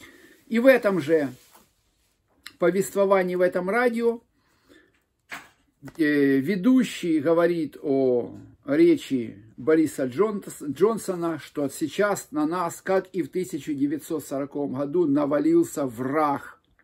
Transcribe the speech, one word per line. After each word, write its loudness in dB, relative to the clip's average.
И -2
в 4
этом 6
же 2
повествовании, 0
в 0
этом 0
радио, 0
э, 4
ведущий 2
говорит 0
о 0
речи 2
Бориса 0
Джонс-, -4
Джонсона, -2
что -6
сейчас -2
на -2
нас, -4
как 0
и -2
в -6
тысяча -6
девятьсот -4
сороковом -6
году, 0
навалился 2
враг. -4